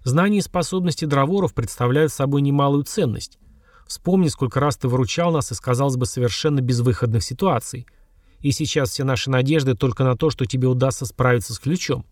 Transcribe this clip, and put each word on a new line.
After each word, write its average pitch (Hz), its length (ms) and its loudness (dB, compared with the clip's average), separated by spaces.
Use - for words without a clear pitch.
«Знания 180 320 2
и 190 40 2
способности 175 640 -2
Дроворов 151 500 0
представляют 127 580 0
собой 143 300 0
немалую 143 400 2
ценность. - 560 -4
Вспомни, 180 400 0
сколько 131 320 -2
раз 143 180 0
ты 131 100 -4
выручал 131 440 0
нас 151 200 -2
из, 113 80 -10
казалось 131 380 0
бы, 123 80 0
совершенно 131 560 0
безвыходных 120 640 2
ситуаций. 127 640 -2
И 143 120 0
сейчас 143 400 0
все - 120 -4
наши 131 280 -2
надежды 131 420 2
только 123 300 0
на 127 120 2
то, - 140 0
что 117 160 -2
тебе 127 220 0
удастся 127 400 0
справиться 123 480 0
с - 40 -12
ключом. 135 520 -2